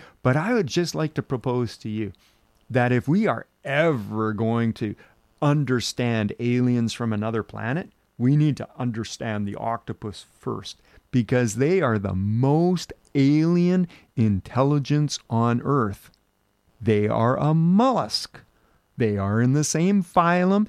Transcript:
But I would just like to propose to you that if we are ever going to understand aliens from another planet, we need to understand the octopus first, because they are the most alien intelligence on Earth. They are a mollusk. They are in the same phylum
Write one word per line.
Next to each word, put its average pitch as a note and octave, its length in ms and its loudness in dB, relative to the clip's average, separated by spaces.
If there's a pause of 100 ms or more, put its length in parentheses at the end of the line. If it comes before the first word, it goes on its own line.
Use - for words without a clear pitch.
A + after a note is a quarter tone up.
(220)
But C3 140 4
I F#3+ 180 0
would G#3 120 0
just E3+ 280 -2
like D#3 200 -4
to C#3 80 -4
propose B2 560 -4
to - 100 -12
you G#2+ 240 -6 (580)
that B2 220 2
if B2 140 0
we G3 200 2
are A#2+ 200 -4 (180)
ever A2 680 -2
going A2+ 420 0
to G#2 200 -6 (480)
understand B2 960 0
aliens A#2+ 520 0
from A2+ 200 -4
another G#2+ 300 -4
planet, A#2+ 480 -8 (280)
we B2 160 2
need D3+ 220 2
to - 120 -12 (100)
understand A2 680 -6
the G2+ 100 -8
octopus A2+ 680 -8 (140)
first, - 420 -10 (300)
because B2 460 0
they E3 260 2
are A#2 160 2
the G2 160 -4
most C3+ 760 0 (240)
alien E3+ 720 2 (300)
intelligence C3+ 1040 0 (100)
on A#2+ 340 0
Earth. A#2+ 480 -2 (680)
They G#2 280 2
are A2+ 300 2
a D3 160 2
mollusk. F3+ 840 2 (560)
They G#2+ 220 0
are G2+ 240 0
in B2 100 2
the D3 120 2
same F#3 380 2
phylum F3+ 680 2